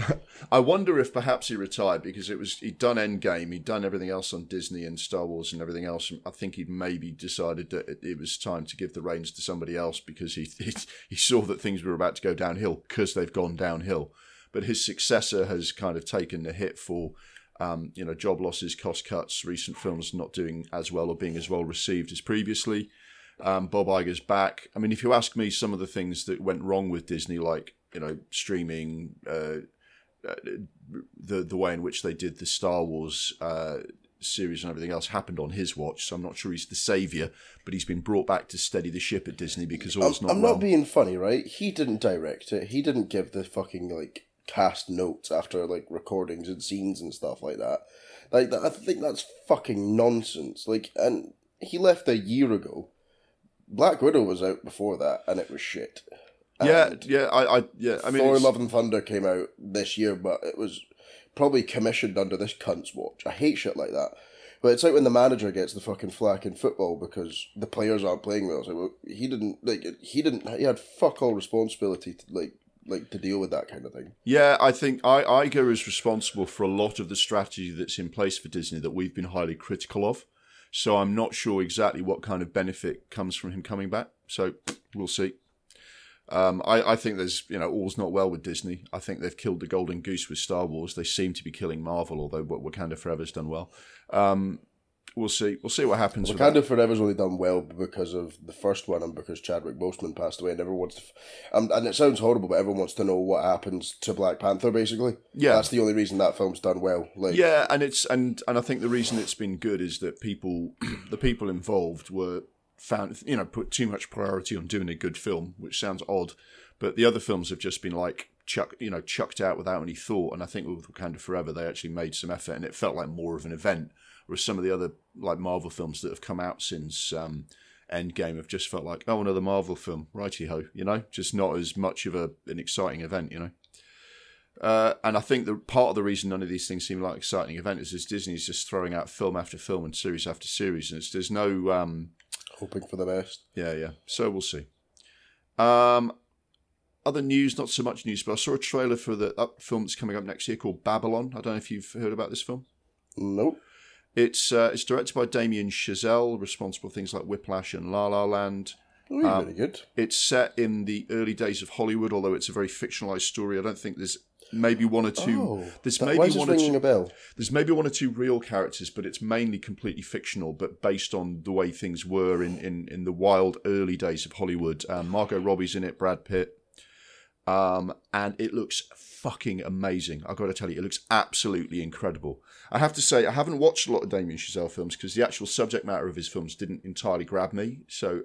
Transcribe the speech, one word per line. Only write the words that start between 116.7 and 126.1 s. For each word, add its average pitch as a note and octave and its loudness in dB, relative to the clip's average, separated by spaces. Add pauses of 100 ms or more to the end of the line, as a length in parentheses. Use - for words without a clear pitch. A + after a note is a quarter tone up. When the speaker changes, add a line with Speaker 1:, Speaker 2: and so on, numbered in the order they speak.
Speaker 1:
but - -2
the A#2 6
other A#2 6
films F#2 -2
have E2 -6
just - -6
been, F2+ -6
like, F2 -6 (180)
chuck-, - -4
you A2+ -6
know, F2 -6
chucked - -4
out F#2+ 2
without F2 -2
any E2 -6
thought, F#2 -2
and F2 -8
I F2 -6
think G2+ -8
with E2+ -10
Wakanda E2+ -8
Forever, E2+ -4
they E2 -6
actually E2 -8
made E2 -6
some F2 -6
effort, E2+ -8
and E2 -8
it - -10
felt - -2
like E2 -4
more E2 -6
of D2+ -12
an E2 -10
event, D#2+ -2 (340)
whereas - -6
some G#2 -2
of F2+ -2
the F#2 2
other, F2 -2 (260)
like, F2 -2
Marvel F2+ -2
films D#2 -8
that E2+ -6
have - -10